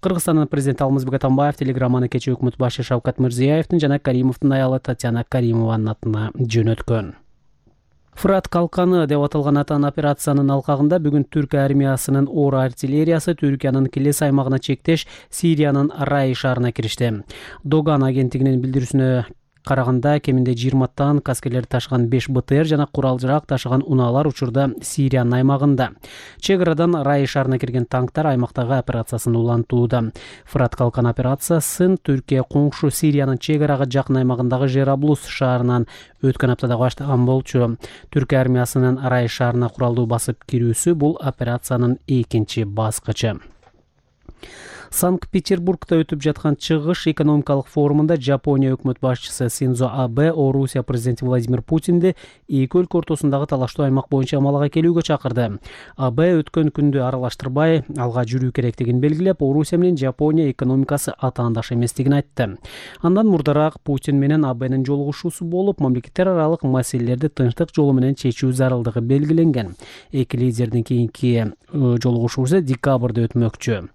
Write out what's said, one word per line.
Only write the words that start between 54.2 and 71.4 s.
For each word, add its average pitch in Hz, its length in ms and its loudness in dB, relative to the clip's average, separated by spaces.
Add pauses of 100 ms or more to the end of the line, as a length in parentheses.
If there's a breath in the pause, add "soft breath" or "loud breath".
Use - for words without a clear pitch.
малага 143 320 2
келүүгө 165 320 2
чакырды. 123 460 -2 (500 loud breath)
Абе 131 300 2 (100)
өткөн 156 320 0
күндү 143 380 2
аралаштырбай 131 720 0 (160)
алга 123 240 -2
жүрүү 123 300 -2
керектигин 120 500 -2
белгилеп, 156 400 0
Орусия 147 380 2
менен 180 180 2
Жапония 151 540 0
экономикасы 135 640 -2
атаандаш 120 540 -2
эместигин 123 420 0
айтты. 131 460 -2 (420 loud breath)
Андан 196 320 4
мурдараак 151 480 0
Путин 143 380 -2
менен 147 260 2
Абенин 131 400 -2
жолугушуусу 143 580 -4
болуп, 180 360 -2
мамлекеттер 131 480 0
аралык 165 340 0
маселелерди 127 680 -2
тынчтык 135 440 -2
жолу 143 200 4
менен 131 200 2
чечүү 127 380 -2
зарылдыгы 123 500 0
белгиленген. 139 720 2 (380 loud breath)
Эки 131 260 -2
лидердин 120 460 0
кийинки, 117 680 0 (220)